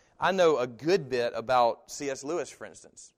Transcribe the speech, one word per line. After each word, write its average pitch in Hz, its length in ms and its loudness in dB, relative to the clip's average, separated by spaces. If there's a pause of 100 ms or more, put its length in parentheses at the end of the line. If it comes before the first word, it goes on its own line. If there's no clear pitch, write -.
(180)
I 165 140 0
know 165 260 4
a 127 80 0
good 135 440 -2
bit 120 260 -2
about 117 540 0
C 143 180 -8
S 135 160 -6
Lewis, 151 240 -6
for - 160 -18
instance, - 540 -20